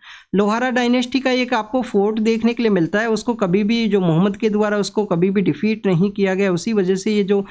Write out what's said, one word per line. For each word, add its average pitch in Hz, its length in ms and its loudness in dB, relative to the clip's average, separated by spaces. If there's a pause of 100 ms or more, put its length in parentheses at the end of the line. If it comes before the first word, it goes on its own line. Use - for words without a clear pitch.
(340)
लोहारा 214 360 0
डायनेस्टी 247 500 0
का 262 120 -2
एक 247 220 -2
आपको 226 280 -2
फोर्ट 214 380 0
देखने 226 340 0
के 240 80 -4
लिए 226 80 2
मिलता 170 300 0
है, 233 100 -2
उसको 220 240 -2
कभी 202 300 0
भी 226 240 2
जो 196 120 2
मोहम्मद 185 360 2
के 220 140 0
द्वारा 208 280 0
उसको 202 260 -2
कभी 190 260 0
भी 196 120 0
डिफीट 214 440 -2
नहीं 190 240 2
किया 196 240 0
गया, 190 180 0
उसी 180 200 -4
वजह 190 240 0
से 214 180 -2
ये 208 100 2
जो 202 260 0